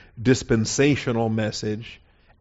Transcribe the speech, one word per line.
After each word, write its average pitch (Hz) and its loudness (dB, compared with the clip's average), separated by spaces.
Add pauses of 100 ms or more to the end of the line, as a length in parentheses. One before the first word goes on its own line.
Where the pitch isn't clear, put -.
(200)
dispensational 117 2
message 110 -4 (420)